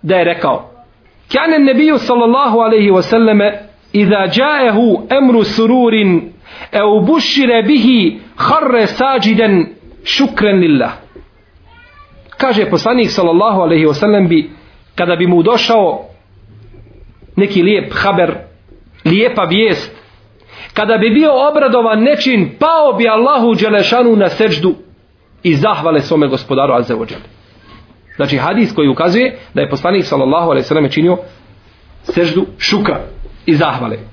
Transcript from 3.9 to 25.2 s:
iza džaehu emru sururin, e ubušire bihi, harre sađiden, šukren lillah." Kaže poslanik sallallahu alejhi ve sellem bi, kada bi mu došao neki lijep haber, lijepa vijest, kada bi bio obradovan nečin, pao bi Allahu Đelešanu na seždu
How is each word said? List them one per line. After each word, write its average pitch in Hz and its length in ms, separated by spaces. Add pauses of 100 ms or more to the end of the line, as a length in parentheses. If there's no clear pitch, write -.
iza 202 380
džaehu 240 800
emru 254 340
sururin, 220 880 (400)
e 202 100
ubušire 233 800
bihi, 226 560 (180)
harre 254 500
sađiden, 214 800 (380)
šukren 208 540
lillah." 143 340 (1500)
Kaže 220 300
poslanik 233 400
sallallahu 190 500
alejhi 165 260
ve 151 80
sellem 202 340
bi, 160 220 (440)
kada 175 220
bi 180 100
mu 175 160
došao 220 640 (1300)
neki 190 260
lijep 185 300
haber, 185 420 (680)
lijepa 214 380
vijest, 185 540 (760)
kada 214 240
bi 220 120
bio 285 380
obradovan 240 540
nečin, 254 560
pao 302 340
bi 226 160
Allahu 233 460
Đelešanu 214 640
na 196 120
seždu 175 460 (680)